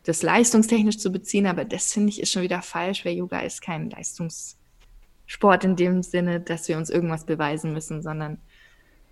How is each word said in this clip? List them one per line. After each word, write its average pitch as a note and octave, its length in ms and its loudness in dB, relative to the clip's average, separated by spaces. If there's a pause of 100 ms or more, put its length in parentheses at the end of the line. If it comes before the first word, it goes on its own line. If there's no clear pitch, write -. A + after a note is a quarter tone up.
das E3 160 0
leistungstechnisch G#3+ 800 4
zu - 120 -2
beziehen, G3 360 0
aber F3 180 -2
das, - 260 -4
finde G#3 180 2
ich, G3+ 120 -4
ist - 100 -2
schon F#3 120 0
wieder F3+ 180 -2
falsch, F3+ 440 -4
weil F3 120 -2
Yoga F3+ 220 -4
ist - 220 -8
kein D#3+ 280 -6
Leistungssport - 1700 -2
in F#3+ 120 4
dem F3+ 280 2
Sinne, F3 360 0
dass E3+ 280 -6
wir D#3+ 100 0
uns D#3+ 140 -6
irgendwas E3 340 -2
beweisen D#3 480 -2
müssen, D#3 300 -8
sondern D#3 340 -8 (760)